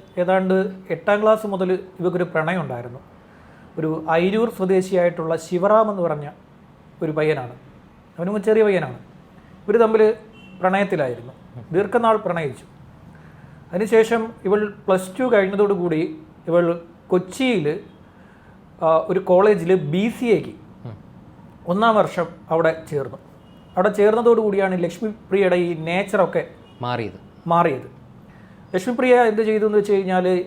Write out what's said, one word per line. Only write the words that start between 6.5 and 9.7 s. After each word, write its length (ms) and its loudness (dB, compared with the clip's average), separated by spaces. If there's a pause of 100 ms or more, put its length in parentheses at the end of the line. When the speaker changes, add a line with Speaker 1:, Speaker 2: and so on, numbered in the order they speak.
Speaker 1:
ഒരു 100 -4
പയ്യനാണ്. 400 -2 (680)
അവനും 240 -4
ചെറിയ 200 4
പയ്യനാണ്. 360 -2 (680)
ഇവര് 120 4